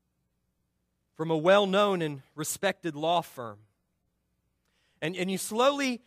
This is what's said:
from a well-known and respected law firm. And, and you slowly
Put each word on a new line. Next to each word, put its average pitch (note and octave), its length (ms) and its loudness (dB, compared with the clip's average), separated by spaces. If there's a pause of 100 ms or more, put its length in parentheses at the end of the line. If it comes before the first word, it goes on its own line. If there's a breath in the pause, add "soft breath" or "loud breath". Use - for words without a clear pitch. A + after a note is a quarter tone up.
(1160)
from D#3+ 140 -6
a D#3+ 60 2
well-known F#3+ 640 4
and D3 220 -6 (100)
respected D#3+ 600 -4
law E3 240 0
firm. A2+ 400 -14 (1400)
And, E3 140 -4
and F#3 160 -2
you F#3 80 -2
slowly C4 680 0